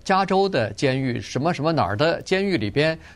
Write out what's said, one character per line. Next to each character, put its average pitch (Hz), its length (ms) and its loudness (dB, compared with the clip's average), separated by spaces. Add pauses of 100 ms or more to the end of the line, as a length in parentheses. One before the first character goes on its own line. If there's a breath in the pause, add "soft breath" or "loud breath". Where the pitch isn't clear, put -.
加 190 220 2
州 196 220 2
的 123 240 0
监 131 280 0
狱、 123 200 -2
什 - 220 -4
么 165 120 0
什 143 80 -6
么 160 120 0
哪 127 100 2
儿 95 140 0
的 160 240 2
监 190 240 0
狱 185 120 0
里 101 140 -2
边 160 260 0 (180 loud breath)